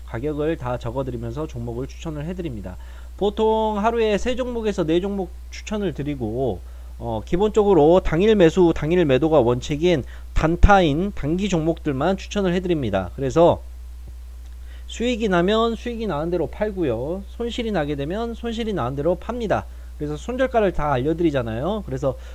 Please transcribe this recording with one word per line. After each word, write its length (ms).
가격을 500
다 200
적어드리면서 720
종목을 400
추천을 380
해드립니다. 500
보통 640
하루에 400
세 180
종목에서 480
네 160
종목 300
추천을 420
드리고, 680
어, 260
기본적으로 760
당일 340
매수, 400
당일 300
매도가 340
원칙인 640
단타인 840
단기 320
종목들만 680
추천을 380
해드립니다. 600
그래서 460
수익이 420
나면 460
수익이 320
나는 220
대로 180
팔고요. 840
손실이 420
나게 240
되면 380
손실이 400
나는 240
대로 180
팝니다. 500
그래서 180
손절가를 580
다 180
알려드리잖아요. 960
그래서 320